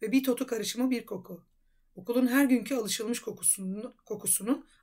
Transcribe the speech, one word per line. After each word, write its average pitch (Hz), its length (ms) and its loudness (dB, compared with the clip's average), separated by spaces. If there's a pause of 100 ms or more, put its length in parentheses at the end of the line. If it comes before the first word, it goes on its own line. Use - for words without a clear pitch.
ve 214 100 -4
bir 262 120 4
totu 254 220 2
karışımı 240 440 -2
bir 240 160 -2
koku. 185 400 -12 (480)
Okulun 240 320 2
her 262 180 4
günkü 247 300 2
alışılmış 220 460 -2
kokusunun, 202 840 -4
kokusunun 214 640 -2 (160)